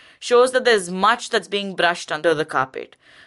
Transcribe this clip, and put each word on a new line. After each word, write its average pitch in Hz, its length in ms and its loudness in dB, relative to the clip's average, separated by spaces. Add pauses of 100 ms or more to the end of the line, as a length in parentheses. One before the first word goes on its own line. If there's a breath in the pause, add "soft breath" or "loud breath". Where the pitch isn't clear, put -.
(180 loud breath)
shows 247 360 2
that 247 100 0
there's 208 260 2
much 202 400 0
that's 202 200 -2
being 196 260 -6
brushed 175 340 -2
under 160 240 0
the 143 120 -2
carpet. - 500 -6 (320 soft breath)